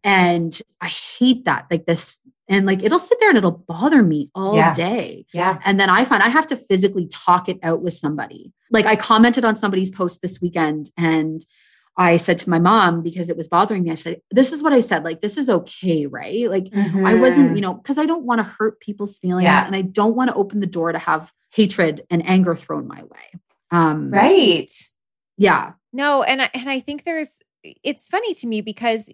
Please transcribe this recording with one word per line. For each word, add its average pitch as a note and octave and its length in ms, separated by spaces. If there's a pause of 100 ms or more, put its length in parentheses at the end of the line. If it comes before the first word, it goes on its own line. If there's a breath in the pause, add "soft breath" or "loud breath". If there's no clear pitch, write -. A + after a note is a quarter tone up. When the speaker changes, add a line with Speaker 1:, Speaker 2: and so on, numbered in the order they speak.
Speaker 1:
And F3 580 (200)
I F3 80
hate - 560
that. C#3+ 260
Like, E3 160
this, - 320 (300)
and, G3 180
like, F#3+ 160
it'll C4 160
sit A#4 220
there G#4+ 100
and C4 80
it'll F#3 140
bother A#3 500
me D3+ 320
all G3 220
Speaker 2:
Yeah. E3 180
Speaker 1:
day. F3 580
Speaker 2:
Yeah. F3+ 320
Speaker 1:
And G3 160
then G3 80
I G3+ 160
find A3+ 180
I A3+ 60
have D#4 200
to C4+ 80
physically F#3+ 500
talk F3+ 420
it F#3 140
out E3 180
with E3+ 140
somebody. - 580 (180)
Like, A3 160
I G#3+ 100
commented A#3 500
on A3 100
somebody's F#3+ 340
post F3+ 300
this F3+ 220
weekend, D#3 560
and D#3+ 420 (560)
I F3 220
said E3+ 200
to - 120
my E3 80
mom, F3 440
because E3+ 280
it E3 60
was E3 120
bothering F#3+ 360
me, E3 80
I - 20
said, - 260 (100)
"This B3+ 220
is D4 100
what D4+ 120
I B3 60
said. E3 240
Like, E3 180
this G#3 160
is C4 100
okay, E3+ 580
right?" F#3+ 440
Like, F#3+ 240
I G3 400
wasn't, C4 320
Speaker 2:
Mm-hmm. G3+ 80
Speaker 1:
you G3+ 80
know, F#3 140
'cause C#4 220
I D4+ 60
don't D#4+ 200
wanna A#3 180
hurt G#3+ 380
people's G3+ 360
feelings, F3+ 280
Speaker 2:
Yeah. F3+ 200
Speaker 1:
and F#3+ 120
I F#3+ 60
don't G#3 340
wanna B3 180
open G3+ 260
the G3 60
door E3+ 260
to D#3 60
have D#3+ 340 (200)
hatred F3+ 580
and E3+ 180
anger F3+ 280
thrown D3 320
my - 160
way. - 360 (300)
Um, D#3 400
Speaker 2:
Right. A3 600 (680)
Speaker 1:
Yeah. G3 360 (180)
Speaker 2:
No, C#4 320
and C4 180
I, - 100
and B3+ 160
I C4 120
think C#4+ 240
there's, D#4+ 360 (220)
it's - 460
funny G4+ 260
to - 120
me A3 140
because A3 540